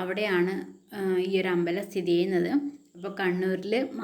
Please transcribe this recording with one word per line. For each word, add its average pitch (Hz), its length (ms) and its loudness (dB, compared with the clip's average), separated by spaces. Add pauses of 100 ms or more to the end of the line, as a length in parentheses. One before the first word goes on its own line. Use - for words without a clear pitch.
അവിടെയാണ്, 185 520 0 (420)
ആ, 202 40 -8 (280)
ഈ 190 120 0
ഒരു 185 160 0
അമ്പലം 175 320 0
സ്ഥിതി 175 260 0
ചെയ്യുന്നത്. 175 380 2 (420)
അപ്പോൾ 185 180 -8 (100)
കണ്ണൂരിൽ 185 520 0 (300)